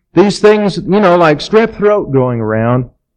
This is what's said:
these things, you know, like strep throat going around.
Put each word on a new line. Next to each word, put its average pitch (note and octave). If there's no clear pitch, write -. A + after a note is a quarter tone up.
these F#3+
things, G#3
you F3+
know, F3+
like D#3
strep A3
throat G3+
going B2+
around. A#2